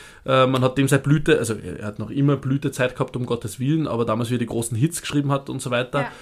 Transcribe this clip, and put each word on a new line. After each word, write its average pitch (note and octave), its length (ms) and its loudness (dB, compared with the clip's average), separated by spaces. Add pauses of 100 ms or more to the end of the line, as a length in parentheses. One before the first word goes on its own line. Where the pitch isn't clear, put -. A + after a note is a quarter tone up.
(240)
Äh, C3 220 4
man C3 160 2
hat B2+ 160 2
dem C#3 100 4
seit C#3 140 4
Blüte, D3+ 360 4
also A2 160 -2
er F2+ 300 -8
hat G#2 140 -8
noch A2 120 -8
immer C#3 260 4
Blütezeit C3+ 580 -2
gehabt, - 220 -6
um B2 100 -4
Gottes A2+ 340 -6
Willen, D3+ 280 0
aber A#2 180 -2
damals, A2+ 240 -2
wie B2 60 2
er - 20 -4
die A#2+ 80 -2
großen A2+ 320 -2
Hits D#3 240 0
geschrieben C#3+ 300 0
hat C3+ 180 -2
und C3+ 100 -8
so C3 120 -8
weiter, B2 340 -2 (160)